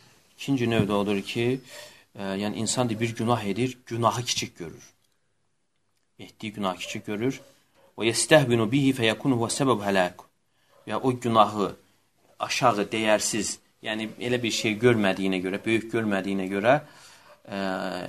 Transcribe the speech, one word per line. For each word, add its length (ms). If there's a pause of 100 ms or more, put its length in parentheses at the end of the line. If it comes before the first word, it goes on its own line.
(380)
İkinci 300
növ 200
də 40
odur 300
ki, 380 (540)
e, 80
yəni 340
insan 340
bir 260
günah 280
edir, 420
günahı 360
kiçik 360
görür. 260 (1300)
Etdiyi 340
günah 240
kiçik 300
görür. 340 (580)
"Və 120
yestəhbinu 600
bihi 240
fəyəkunu 480
və 60 (100)
səbəb 280
həlak." 300 (680)
Və 160
o 180
günahı 560 (640)
aşağı, 440 (100)
dəyərsiz, 640 (240)
yəni 260 (120)
elə 220
bir 80
şey 280
görmədiyinə 680
görə, 220
böyük 260
görmədiyinə 600
görə, 260 (640)
e, 120 (520)